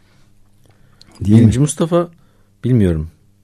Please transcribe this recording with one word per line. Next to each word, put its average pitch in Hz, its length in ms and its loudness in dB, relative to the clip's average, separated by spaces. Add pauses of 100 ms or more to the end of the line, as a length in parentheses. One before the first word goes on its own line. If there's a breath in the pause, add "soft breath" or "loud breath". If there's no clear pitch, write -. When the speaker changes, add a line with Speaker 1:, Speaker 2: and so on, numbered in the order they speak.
(1300 soft breath)
Speaker 1:
Değil 104 120 4
Speaker 2:
Birinci 110 220 2
Speaker 1:
mi? - 20 2
Speaker 2:
Mustafa 170 480 -4 (540)
bilmiyorum. 92 440 -2 (360)